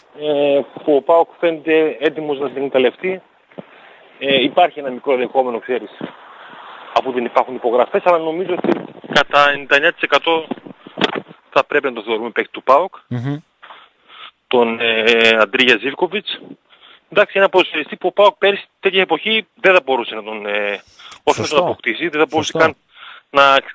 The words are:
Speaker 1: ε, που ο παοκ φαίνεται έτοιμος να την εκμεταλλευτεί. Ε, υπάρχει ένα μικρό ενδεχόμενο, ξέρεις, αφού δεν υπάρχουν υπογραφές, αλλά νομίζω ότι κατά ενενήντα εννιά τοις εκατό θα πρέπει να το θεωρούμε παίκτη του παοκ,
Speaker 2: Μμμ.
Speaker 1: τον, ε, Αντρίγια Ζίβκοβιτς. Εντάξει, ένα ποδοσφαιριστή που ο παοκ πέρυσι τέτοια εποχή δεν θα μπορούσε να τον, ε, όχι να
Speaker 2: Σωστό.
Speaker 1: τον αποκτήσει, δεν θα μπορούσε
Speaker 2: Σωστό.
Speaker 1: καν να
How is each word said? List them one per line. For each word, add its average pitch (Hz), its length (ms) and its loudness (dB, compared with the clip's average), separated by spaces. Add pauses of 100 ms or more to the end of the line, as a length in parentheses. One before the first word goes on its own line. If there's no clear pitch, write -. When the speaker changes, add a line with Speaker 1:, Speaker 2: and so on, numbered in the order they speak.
(200)
Speaker 1:
ε, 143 400 0 (240)
που 151 120 4
ο 135 60 4
παοκ 165 260 4 (100)
φαίνεται 160 640 0
έτοιμος 147 380 -2
να 143 80 -6
την 123 100 -10
εκμεταλλευτεί. 135 680 -2 (960)
Ε, 135 240 0
υπάρχει 151 360 2
ένα 139 120 -8
μικρό 127 220 -4
ενδεχόμενο, 127 460 0
ξέρεις, 110 320 -6 (1080)
αφού 123 140 -2
δεν 123 120 -4
υπάρχουν 127 300 -2
υπογραφές, 123 500 0
αλλά 175 140 2
νομίζω 165 360 -4
ότι - 140 -4 (440)
κατά 143 360 2
ενενήντα 143 260 -2
εννιά 151 180 2
τοις - 100 -10
εκατό 160 440 0 (1080)
θα 139 100 2
πρέπει 143 220 -2
να 131 60 -2
το 117 100 -10
θεωρούμε 113 280 -6
παίκτη 107 220 -4
του 110 100 -12
παοκ, 156 320 2 (140)
Speaker 2:
Μμμ. 123 280 -6 (1120)
Speaker 1:
τον, 117 340 -2
ε, 113 480 2 (120)
Αντρίγια 123 400 2
Ζίβκοβιτς. 156 600 -6 (680)
Εντάξει, 196 300 0
ένα 196 100 4
ποδοσφαιριστή 170 480 -2
που - 120 -8
ο 170 40 -2
παοκ 202 260 4
πέρυσι 196 280 0 (140)
τέτοια 190 200 0
εποχή 196 540 -2
δεν 185 200 2
θα 180 100 6
μπορούσε 123 300 -2
να 110 80 -10
τον, 104 240 -10
ε, 104 360 -4 (400)
όχι - 180 0
να - 60 -4
Speaker 2:
Σωστό. 156 100 -4
Speaker 1:
τον 143 80 4
αποκτήσει, 123 440 -6
δεν 151 120 -4
θα 156 100 4
μπορούσε 151 220 -2
Speaker 2:
Σωστό. 165 140 -6
Speaker 1:
καν 151 100 -4 (540)
να 139 300 6 (140)